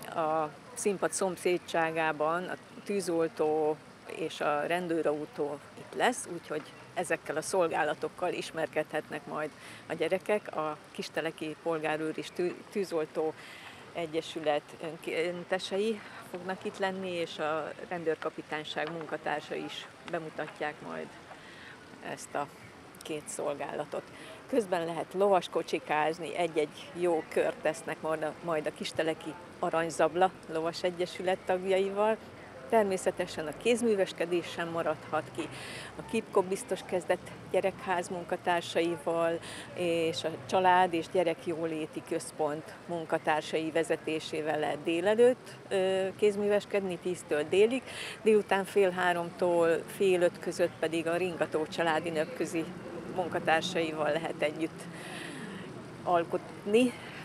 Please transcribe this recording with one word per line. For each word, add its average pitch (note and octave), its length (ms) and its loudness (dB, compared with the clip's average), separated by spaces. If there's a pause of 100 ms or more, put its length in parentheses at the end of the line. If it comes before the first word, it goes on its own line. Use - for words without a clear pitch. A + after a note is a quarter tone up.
(160)
a D#3 320 2 (260)
színpad F3+ 380 0
szomszédságában E3 1300 0
a D#3+ 120 -6 (280)
tűzoltó E3 920 2 (300)
és - 340 -6
a D3+ 260 2
rendőrautó D3+ 920 0 (200)
itt - 180 -14
lesz, G#3 360 2
úgyhogy D#3 300 -6 (320)
ezekkel D#3+ 420 -2
a D#3 60 0
szolgálatokkal D#3+ 880 0
ismerkedhetnek D#3 920 -4
majd D3+ 240 -4 (360)
a D#3+ 80 -4
gyerekek. F#3 600 0
A D3+ 200 -2 (140)
Kisteleki D#3 720 -4
Polgárőr D#3 560 0
és D3+ 160 -8
Tű-, F3+ 220 0 (140)
Tűzoltó D#3+ 640 -2 (580)
Egyesület D#3 680 0 (200)
önkéntesei F3+ 1160 -2 (300)
fognak F#3 340 -6
itt G#3+ 140 -6
lenni, F#3+ 320 -2
és E3+ 280 -4
a D#3 340 -2 (160)
rendőrkapitányság D#3 1040 -2
munkatársai D#3 720 -4
is - 220 -10 (240)
bemutatják D#3 640 -6 (120)
majd D#3+ 220 -6 (1040)
ezt - 220 -10
a C#3+ 120 0 (560)
két D3+ 260 -8
szolgálatot. D3 760 -4 (460)
Közben F#3 360 2
lehet E3 300 -4
lovaskocsikázni, E3 1200 2
egy-egy D#3 560 0
jó E3+ 360 2
kört D#3+ 340 2
tesznek D#3 380 -2
majd D#3 220 0
a, D3+ 100 -2 (120)
majd D#3 220 0
a D#3 60 0
Kisteleki D#3 640 -2 (240)
Aranyzabla E3+ 720 4 (220)
Lovas D#3+ 300 -2
Egyesület F3+ 640 0
tagjaival. G3 720 2 (520)
Természetesen F#3 800 2
a D3 160 -8
kézműveskedés G3 880 2
sem E3+ 180 -4
maradhat D#3 680 -2
ki. D#3 120 -4 (480)
A E3 140 -10
Kipko A3 320 2
biztos F#3 440 -2
kezdett F3+ 440 0 (200)
gyerekház F#3 580 0
munkatársaival E3+ 1300 0 (360)
és E3+ 500 0
a E3 40 -2 (180)
Család F#3 460 8
és E3 200 0
Gyerekjóléti E3 960 0
Központ D#3 640 -2 (120)
munkatársai D#3+ 840 0
vezetésével D#3 880 0
lehet D3+ 240 -2
délelőtt, G#3+ 720 4 (120)
ö, F#3+ 380 2 (100)
kézműveskedni, G3+ 840 2
tíztől D#3+ 460 0
délig, A3 340 6 (400)
délután G3+ 420 6
fél G3 260 6
háromtól F3 800 4 (280)
fél F#3 260 6
öt E3+ 160 4
között E3+ 400 0
pedig E3 280 0
a E3 100 2
Ringató D#3 500 0
Családi E3 440 2
Nőkközi E3 540 -2 (500)
munkatársaival D#3+ 1000 2
lehet D#3+ 300 -2
együtt D#3 380 -2 (1200)
alkotni, F#3+ 880 4 (320)